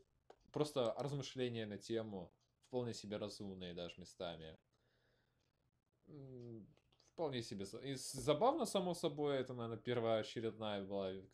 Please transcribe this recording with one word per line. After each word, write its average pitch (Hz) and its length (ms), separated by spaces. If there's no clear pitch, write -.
просто 139 460
размышления 127 680
на 104 120
тему, 104 540
вполне 120 260
себе 104 240
разумные 95 560
даже 87 260
местами. 82 580
М, 127 600
вполне 139 280
себе 98 240
за-, 110 140
и 135 160
с-, - 180
забавно, 151 520
само 185 280
собой, 147 440
это, 131 160
наверное, 117 240
первоочередная 110 1040
была, 95 280